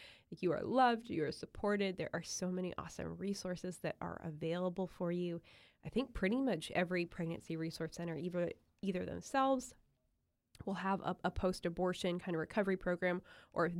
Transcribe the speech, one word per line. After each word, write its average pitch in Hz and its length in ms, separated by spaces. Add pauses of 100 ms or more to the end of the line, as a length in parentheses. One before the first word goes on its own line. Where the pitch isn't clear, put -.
(320)
like, 165 100
you 175 120
are - 100
loved, 240 460
you 151 160
are 151 60
supported. 202 640
There 160 160
are 170 100
so - 260
many 185 280
awesome 170 400
resources 185 600
that - 200
are - 240
available 175 640
for 175 240
you. 175 300 (440)
I - 40
think 262 240
pretty 208 280
much 202 300
every 180 340
pregnancy 165 520
resource 165 380
center, 170 220
either, 175 340 (300)
either 185 240
themselves 262 720 (880)
will 196 100
have 190 260
a, - 240
a 185 60
post-abortion 180 880
kind 175 160
of 160 40
recovery 190 380
program, 180 440 (300)
or 170 140
if 175 140